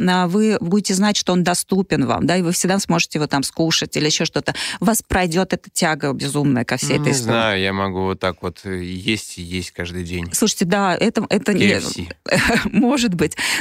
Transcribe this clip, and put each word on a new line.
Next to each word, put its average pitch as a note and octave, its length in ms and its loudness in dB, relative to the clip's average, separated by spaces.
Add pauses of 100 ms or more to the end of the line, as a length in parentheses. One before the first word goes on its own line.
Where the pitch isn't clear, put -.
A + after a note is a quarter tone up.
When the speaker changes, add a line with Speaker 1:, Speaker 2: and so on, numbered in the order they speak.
(100)
Speaker 1:
а, F3+ 180 4
вы G#3+ 320 2
будете G3 340 0
знать, G3+ 220 2
что - 160 0
он F3+ 100 4
доступен F3 640 0
вам, A2 200 0
да, E3+ 100 4
и F#3 60 2
вы E3+ 100 0
всегда F#3 280 0
сможете E3 380 0
его D3 80 0
там C#3 160 0
скушать - 540 -2
или D3+ 100 2
ещё D#3 200 0
что-то, - 280 -4 (260)
у - 40 0
вас G#3+ 180 2
пройдёт F#3 520 0
эта - 180 -6
тяга D3+ 400 0
безумная C#3 520 0
ко B2+ 120 -4
всей C#3 220 0
Speaker 2:
Ну, G2+ 40 -2
Speaker 1:
этой - 60 0
Speaker 2:
не A#2 40 4
Speaker 1:
истории. A2+ 200 0
Speaker 2:
знаю, A2 300 2
я G2 100 0
могу G2 300 -2
вот F#2+ 180 -2
так F2+ 220 -4
вот, F2+ 240 -8
э, F#2 180 -6
есть F#2 540 -4
и F2+ 40 -10
есть F2 300 -6
каждый F2 320 -8
день. F2 300 -6
Speaker 1:
Слушайте, G3 320 2
да, G3 300 2
это, G#3+ 340 0
это G#3 240 0
не - 120 4
Speaker 2:
К G2+ 120 4
Ф C#2+ 60 -6
С. - 800 -2
Speaker 1:
<laughs> - 80 -4
может A#3+ 420 2
быть. D#3 220 0 (240)